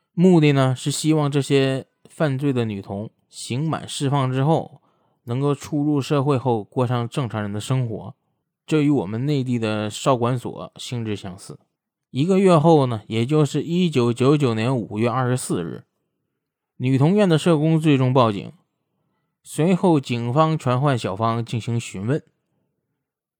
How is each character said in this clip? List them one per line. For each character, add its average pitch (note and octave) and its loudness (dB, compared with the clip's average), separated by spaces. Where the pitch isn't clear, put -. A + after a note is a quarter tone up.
目 F3 6
的 D3 6
呢， C3 2
是 - -4
希 D3+ 0
望 D3 0
这 C#3+ 0
些 C3+ 0
犯 C3+ -2
罪 C#3+ -2
的 A#2+ -2
女 G2+ -8
童 G#2 -10
刑 C3+ -6
满 C#3+ -6
释 C#3 -4
放 C3+ 0
之 C3 -2
后， - -2
能 A#2+ -6
够 C#3+ 0
出 D3 -4
入 D3 0
社 C#3+ 0
会 C#3+ 0
后 A#2 0
过 B2+ -4
上 A#2+ -4
正 C#3 -6
常 G#2+ -6
人 G#2 -6
的 G#2 -6
生 B2+ -4
活。 G2 -10
这 D#3 0
与 D3 2
我 A2+ 0
们 A2+ -6
内 C#3+ -2
地 B2 -2
的 G#2+ -4
少 C3+ 0
管 A#2 -2
所 - -12
性 A#2+ -10
质 G#2+ -4
相 F#2+ -14
似。 - -20
一 C3 -2
个 F#3 2
月 F#3 6
后 D3+ 6
呢， A#2 -4
也 A2+ 0
就 D3+ 2
是 C#3 -2
一 E3+ 0
九 A#2+ 2
九 C3 4
九 B2+ 0
年 A#2 -2
五 G#2 -6
月 A#2 2
二 B2+ 0
十 B2 0
四 A2 -4
日， B1 -10
女 C3 0
童 D3+ 4
院 G#3 4
的 D#3+ 4
社 D#3+ 2
工 D#3+ 2
最 D3+ 4
终 B2+ 2
报 B2 4
警。 D2+ -8
随 F3 0
后 F3 4
警 A#2+ -4
方 D#3+ 2
传 B2+ -2
唤 C#3+ 0
小 G2 -6
芳 A2+ -2
进 A#2 -6
行 A#2 -4
询 G2 -8
问， C#3 -4